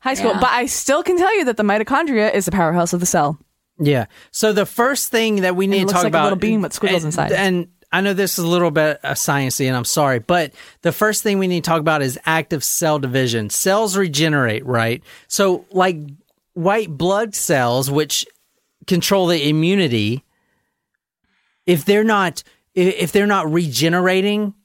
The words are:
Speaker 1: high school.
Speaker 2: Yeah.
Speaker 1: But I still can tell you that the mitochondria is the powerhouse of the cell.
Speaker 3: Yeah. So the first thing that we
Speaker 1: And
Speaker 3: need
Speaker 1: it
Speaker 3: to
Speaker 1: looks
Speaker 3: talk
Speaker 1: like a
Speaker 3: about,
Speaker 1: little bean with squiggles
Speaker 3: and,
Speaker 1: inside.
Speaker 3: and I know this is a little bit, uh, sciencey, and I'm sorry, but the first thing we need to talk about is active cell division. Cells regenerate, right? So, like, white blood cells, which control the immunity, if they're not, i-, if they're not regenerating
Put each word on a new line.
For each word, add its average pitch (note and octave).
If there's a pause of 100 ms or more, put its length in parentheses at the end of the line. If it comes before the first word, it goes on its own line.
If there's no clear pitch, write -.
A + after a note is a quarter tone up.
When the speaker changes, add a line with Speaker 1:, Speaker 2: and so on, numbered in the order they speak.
Speaker 1:
high C4+
school. A3+
Speaker 2:
Yeah. G3+
Speaker 1:
But B3+
I B3
still C#4+
can F4+
tell F#4+
you E4
that A3+
the G#3+
mitochondria A3
is G3
the F3+
powerhouse E3+
of F3
the F3+
cell. D3+ (400)
Speaker 3:
Yeah. D3 (260)
So G#3+
the G3
first B3
thing A3+
that F#3
we F#3+
Speaker 1:
And G3
Speaker 3:
need G3+
Speaker 1:
it -
Speaker 3:
to F#3+
Speaker 1:
looks G3
Speaker 3:
talk F3+
Speaker 1:
like D#3+
a E3
Speaker 3:
about, D#3
Speaker 1:
little F3+
bean G#3+
with E3+
squiggles F3+
Speaker 3:
and, D#3
Speaker 1:
inside. D3
Speaker 3:
and F#3 (240)
I F3
know G3+
this F#3+
is F3
a -
little F3
bit, D3+
uh, C#3
sciencey, C3+
and B2+
I'm A#2+
sorry, C3+
but E3 (300)
the E3+
first G#3+
thing G3+
we F#3+
need F3
to -
talk E3
about D#3
is C3
active D#3+
cell D3+
division. B2
Cells G3
regenerate, D3
right? A#2+ (260)
So, F#3+
like, F#3 (580)
white F#3+
blood G3
cells, C3
which C#3+ (600)
control F#3
the D#3+
immunity, D3+ (1400)
if F3
they're G#3
not, G3+ (320)
i-, F#3
if F3
they're G3+
not F#3+
regenerating F3+ (100)